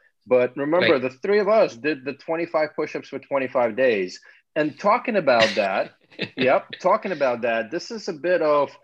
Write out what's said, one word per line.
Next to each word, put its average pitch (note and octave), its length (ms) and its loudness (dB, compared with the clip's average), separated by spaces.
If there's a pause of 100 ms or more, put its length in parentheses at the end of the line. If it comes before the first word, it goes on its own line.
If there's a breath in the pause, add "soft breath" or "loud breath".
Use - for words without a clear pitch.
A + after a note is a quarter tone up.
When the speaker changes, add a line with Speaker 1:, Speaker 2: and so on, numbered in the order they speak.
(280 soft breath)
Speaker 1:
but B2 300 2
remember, D3+ 360 2
Speaker 2:
Right. C3 80 2
Speaker 1:
the B2+ 80 -4
three G3+ 300 -2
of F#3+ 80 0
us G3+ 280 2
did C3 280 -6
the C3+ 100 -8
twenty-five D#3+ 640 -4
push-ups D3+ 320 -6
for C#3 100 -12
twenty-five B2+ 600 -2
days. G#2+ 420 0 (360 soft breath)
And D#3 220 -2
talking A3+ 380 0
about B2 400 4
that, G#2 380 -2 (220)
Speaker 2:
<laughs> - 220 -10
Speaker 1:
yep, C#3 300 2 (140)
talking G3 320 0
about B2+ 280 -2
that, A2+ 300 -2
this - 200 -8
is A3 160 -10
a G3 60 -6
bit E3 300 0
of, D3 260 2 (140)